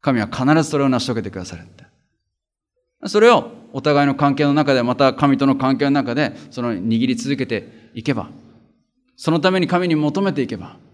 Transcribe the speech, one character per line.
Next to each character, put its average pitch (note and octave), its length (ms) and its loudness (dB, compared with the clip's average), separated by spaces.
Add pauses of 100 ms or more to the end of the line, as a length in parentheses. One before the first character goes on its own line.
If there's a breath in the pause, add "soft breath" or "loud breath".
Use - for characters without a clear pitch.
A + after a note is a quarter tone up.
神 B2+ 180 0
は G#2 80 -2
必 - 180 -4 (160)
ず - 40 0
そ D3+ 120 -4
れ C#3 60 2
を C3+ 60 2
成 B2 100 0
し - 60 -4
遂 A#2+ 100 -4
げ A2+ 80 -4
て G2 60 -8
く F#2 100 -12
だ F2+ 60 -12
さ F2 100 -14
る E2 60 -16
っ E2+ 40 -20
て。 - 200 -20 (1200)
そ G#3 120 0
れ A3+ 100 8
を E3+ 220 2 (200)
お C3+ 100 -8
互 C#3+ 220 2
い C#3 40 2
の C3+ 80 0
関 C#3+ 200 2
係 D3+ 80 0
の C#3+ 100 2
中 C#3 200 2
で、 B2 100 2
ま B2 120 -2
た C3 180 4
神 C#3 240 2
と C#3 80 0
の C3+ 100 4
関 C3+ 220 0
係 C#3+ 80 0
の C#3 60 0
中 C3 240 -2
で、 C3+ 200 -2 (160 loud breath)
そ B2+ 100 -10
の A#2+ 120 -4
握 A2+ 340 0
り B2+ 80 2
続 C3+ 200 -4
け C3+ 100 -4
て - 480 -8
い A#2+ 100 -12
け C#3+ 100 -2
ば、 A2 160 -6 (840)
そ - 160 -2
の E3 80 2
た F#3 120 2
め F#3 80 0
に F3 80 0
神 F3+ 200 0
に D#3+ 80 2
求 D3+ 260 0
め F#3+ 120 0
て C#3 80 -2
い A#2+ 60 -2
け A2 100 -8
ば - 200 -16 (160)